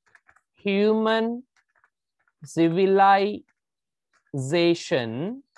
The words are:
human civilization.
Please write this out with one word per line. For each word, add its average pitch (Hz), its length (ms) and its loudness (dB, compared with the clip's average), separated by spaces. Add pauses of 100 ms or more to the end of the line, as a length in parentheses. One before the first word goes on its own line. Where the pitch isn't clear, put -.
(640)
human 220 640 0 (1160)
civilization. 170 3000 -2 (160)